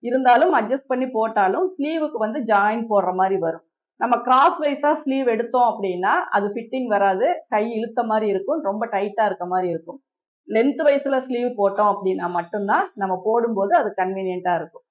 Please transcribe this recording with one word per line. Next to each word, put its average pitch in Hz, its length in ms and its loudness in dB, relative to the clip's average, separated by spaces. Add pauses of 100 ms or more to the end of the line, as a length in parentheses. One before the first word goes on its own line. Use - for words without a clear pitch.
இருந்தாலும் 254 520 4
அட்ஜஸ்ட் 247 360 0
பண்ணி 254 200 0
போட்டாலும் 220 600 0
ஸ்லீவுக்கு 302 480 -4
வந்து 220 280 -2
ஜாயின் 214 400 2
போடுற 196 280 2
மாதிரி 190 240 2
வரும். 165 280 -4 (340)
நம்ம 240 200 2
கிராஸ் 269 380 4
வைஸா 294 380 0
ஸ்லீவ் 269 340 -2
எடுத்தோம் 233 380 2
அப்படின்னா 196 460 0 (160)
அது 208 180 0
ஃபிட்டிங் 233 400 -6
வராது, 196 400 2 (220)
கை 214 220 0
இழுத்த 226 320 -4
மாதிரி 220 240 0
இருக்கும், 196 360 -2
ரொம்ப 208 220 -2
டைட்டா 208 400 -2
இருக்க 180 200 -4
மாதிரி 180 240 -2
இருக்கும். 165 300 -8 (480)
லென்த் 247 360 0
வைஸ்ல 277 380 2
ஸ்லீவ் 247 320 -2
போட்டோம் 202 380 2
அப்படின்னா 185 380 -2
மட்டும்தான் 202 560 -2 (100)
நம்ம 190 180 -2 (100)
போடும்போது 214 520 0
அது 214 200 2
கன்வீனியன்ட்டா 185 600 -2
இருக்கும். - 360 -8